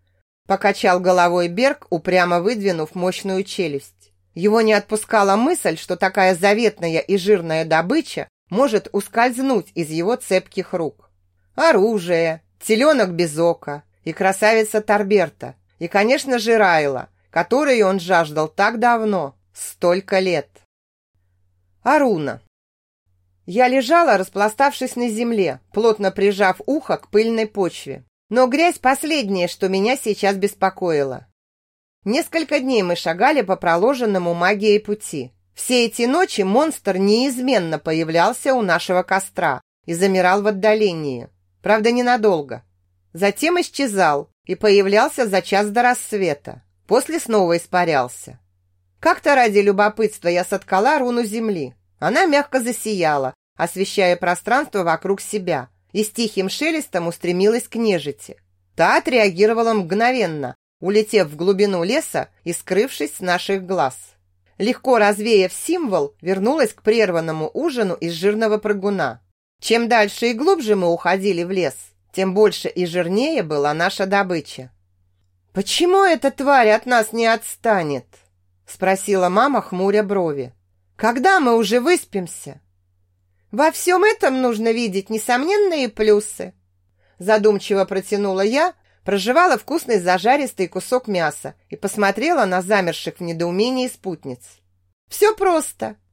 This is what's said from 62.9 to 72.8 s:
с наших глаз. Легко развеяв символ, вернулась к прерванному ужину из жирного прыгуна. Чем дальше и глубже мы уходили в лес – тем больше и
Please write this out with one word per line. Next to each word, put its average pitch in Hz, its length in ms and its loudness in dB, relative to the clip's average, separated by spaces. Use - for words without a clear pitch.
с - 40 -16
наших 185 440 -2
глаз. 175 320 -2
Легко 240 400 0
развеяв 208 560 4
символ, 208 640 -2
вернулась 208 540 0
к - 80 -20
прерванному 165 720 0
ужину 240 400 -2
из 170 180 -6
жирного 208 460 0
прыгуна. 196 640 -4
Чем 233 240 0
дальше 220 380 2
и 240 80 0
глубже 262 420 2
мы 175 160 0
уходили 180 500 0
в 175 80 -6
лес – 180 240 -2
тем 190 200 -2
больше 208 340 2
и 175 180 -4